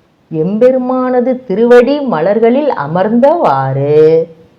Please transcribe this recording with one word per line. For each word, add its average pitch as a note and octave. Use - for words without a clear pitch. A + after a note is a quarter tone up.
எம்பெருமானது B3+
திருவடி A#3+
மலர்களில் A3+
அமர்ந்தவாறு D#3+